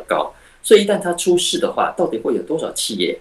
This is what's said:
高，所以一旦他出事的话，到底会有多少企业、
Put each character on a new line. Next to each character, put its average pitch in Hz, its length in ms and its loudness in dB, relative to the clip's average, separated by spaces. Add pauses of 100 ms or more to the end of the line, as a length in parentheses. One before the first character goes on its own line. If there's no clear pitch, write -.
高， - 260 -2 (300)
所 220 140 8
以 202 60 4
一 202 40 -4
旦 202 100 2
他 175 180 -2
出 175 220 2
事 175 220 -2
的 - 100 0
话， - 280 -2
到 180 100 0
底 113 100 -4
会 127 160 -2
有 98 100 -2
多 156 140 -4
少 165 140 -6
企 - 240 -6
业、 170 260 -2